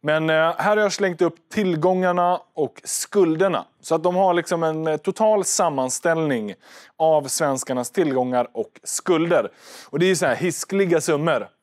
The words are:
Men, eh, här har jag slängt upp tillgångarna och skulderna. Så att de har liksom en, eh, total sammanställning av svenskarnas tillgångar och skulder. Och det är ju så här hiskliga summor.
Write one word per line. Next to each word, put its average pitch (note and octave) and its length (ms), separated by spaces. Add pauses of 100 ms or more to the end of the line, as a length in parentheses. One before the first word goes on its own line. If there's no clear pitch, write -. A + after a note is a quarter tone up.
Men, D#3 300
eh, D#3+ 60
här E3+ 400
har - 0
jag G#3 160
slängt F#3 300
upp E3 140 (160)
tillgångarna F3+ 880 (140)
och - 300
skulderna. E3+ 800 (160)
Så - 140
att D#3+ 80
de F3+ 140
har F#3 180
liksom E3+ 280
en, D#3+ 240
eh, D#3 100
total G3+ 480
sammanställning C#3 1080 (420)
av D#3 320
svenskarnas C3 640
tillgångar B2+ 640
och - 300
skulder. E3 680 (360)
Och C#3+ 120
det F3 80
är - 20
ju F#3 80
så F3 100
här B2+ 80
hiskliga F3 680
summor. D3+ 480 (140)